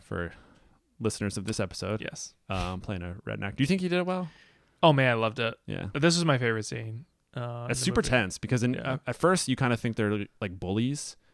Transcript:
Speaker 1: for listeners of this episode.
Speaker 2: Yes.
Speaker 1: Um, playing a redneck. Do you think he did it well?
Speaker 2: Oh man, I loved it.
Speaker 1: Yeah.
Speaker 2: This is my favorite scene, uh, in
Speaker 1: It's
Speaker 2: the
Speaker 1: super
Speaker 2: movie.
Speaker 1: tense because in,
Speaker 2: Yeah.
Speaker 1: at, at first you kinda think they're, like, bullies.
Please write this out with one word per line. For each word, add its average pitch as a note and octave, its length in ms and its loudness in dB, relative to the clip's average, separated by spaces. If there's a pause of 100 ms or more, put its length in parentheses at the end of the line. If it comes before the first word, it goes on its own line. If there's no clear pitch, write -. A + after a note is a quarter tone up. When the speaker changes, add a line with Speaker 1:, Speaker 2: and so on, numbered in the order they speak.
Speaker 1:
for F2 320 -6 (680)
listeners G#2+ 380 -2
of G2 80 -6
this A2 140 -2
episode. G#2 420 -4
Speaker 2:
Yes. - 320 -10 (160)
Speaker 1:
Um, F#2 320 -4
playing F#2 220 -6
a F2 120 -8 (100)
redneck. G#2 300 -6
Do C3 80 2
you C#3 40 4
think F#3 140 4
he F3+ 60 0
did F3 120 2
it F3+ 60 0
well? F3+ 240 -4 (540)
Speaker 2:
Oh E3 100 8
man, C3 180 4
I - 20 4
loved A2+ 260 -2
it. A#2 160 -2 (100)
Speaker 1:
Yeah. G2 280 -6
Speaker 2:
This E3 240 4
is E3+ 80 2
my C#3+ 120 4
favorite A2+ 260 0
scene, A2+ 420 -8 (300)
uh, A#2+ 300 -8
in B2 60 -2
Speaker 1:
It's B2+ 100 -2
Speaker 2:
the - 40 0
Speaker 1:
super G3+ 140 2
Speaker 2:
movie. D#3 100 2
Speaker 1:
tense A2 280 2
because A#2 260 0
in, B2 120 4
Speaker 2:
Yeah. C3 180 -2
Speaker 1:
at, C3+ 140 -4
at B2 80 -2
first F3 320 4
you C3 80 2
kinda B2 220 4
think A#2 180 -2
they're, G#2 300 0 (160)
like, F#2 180 -6
bullies. A2+ 560 -2 (180)